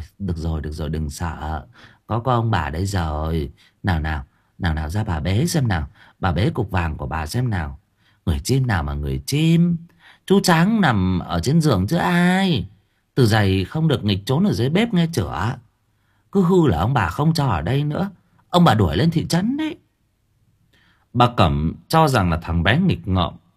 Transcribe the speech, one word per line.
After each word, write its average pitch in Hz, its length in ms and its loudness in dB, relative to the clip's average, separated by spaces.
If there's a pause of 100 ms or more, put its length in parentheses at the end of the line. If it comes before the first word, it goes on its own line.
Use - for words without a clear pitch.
(180)
được 90 180 -4
rồi, 80 240 -4
được 76 120 -8
rồi, 76 160 -8
đừng 78 220 -4
sợ. 76 560 -8 (400)
Có, 107 140 -4
có 123 140 0
ông 117 160 0
bà 82 200 0
đây 82 160 -4
rồi. 80 640 -2 (320)
Nào 87 180 0
nào, 76 240 -4 (340)
nào 82 160 -2
nào, 78 140 -4
ra 101 160 -4
bà 82 160 -4
bế 95 260 0
xem 151 220 -2
nào. 80 200 -2 (300)
Bà 92 140 -2
bế 98 180 0
cục - 200 -4
vàng 85 260 -2
của 71 100 -8
bà 80 200 -6
xem 123 240 -4
nào. 78 280 -6 (480)
Người 78 120 -2
chim 127 280 0
nào 98 160 0
mà 71 120 -4
người 71 320 -4
chim. 165 500 2 (500)
Chú 196 140 4
Tráng 190 400 4
nằm 95 380 2
ở 85 220 -4
trên 139 200 2
giường 117 260 2
chứ 165 100 -2
ai. 175 720 0 (460)
Từ 123 120 4
giày 98 380 2
không 160 240 -2
được 139 160 0
nghịch 101 220 0
trốn 147 180 0
ở 202 80 2
dưới 117 180 0
bếp 226 240 0
nghe 170 180 2
chửa. 87 440 -4 (760)
Cứ 196 120 2
hư 175 220 4
là 85 120 2
ông 107 160 0
bà 107 140 2
không 151 260 0
cho 147 120 0
ở 90 160 0
đây 127 220 0
nữa. 151 260 -4 (400)
Ông 175 140 4
bà 139 100 6
đuổi 92 220 2
lên 143 140 2
thị 160 180 0
trấn 208 280 0
đấy. 311 200 -4 (1400)
Bà 117 240 4
Cẩm 78 380 2 (140)
cho 160 200 4
rằng 107 220 2
là 80 120 0
thằng 85 200 -2
bé 104 180 2
nghịch 147 280 0
ngợm, 92 240 0 (240)